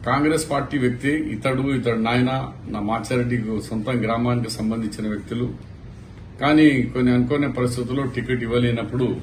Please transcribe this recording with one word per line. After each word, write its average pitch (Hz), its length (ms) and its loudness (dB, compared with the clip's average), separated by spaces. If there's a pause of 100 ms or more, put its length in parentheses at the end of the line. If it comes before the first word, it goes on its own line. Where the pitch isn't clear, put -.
కాంగ్రెస్ 151 440 2
పార్టీ 139 260 -2
వ్యక్తి 127 340 0 (240)
ఇతడు, 131 260 0
ఇతడు 120 460 0
నాయన, 127 240 2 (360)
నా 107 120 -6
మాచారెడ్డికి 113 880 -2
సొంత 110 200 -4
గ్రామానికి 117 600 0
సంబంధించిన 110 580 -4
వ్యక్తులు. 113 400 -4 (920)
కానీ 147 420 6
కొన్ని 123 300 2
అనుకోని 127 400 2
పరిస్థితుల్లో 123 500 -2
టికెట్ 123 400 -2
ఇవ్వలేనప్పుడు 120 640 0 (160)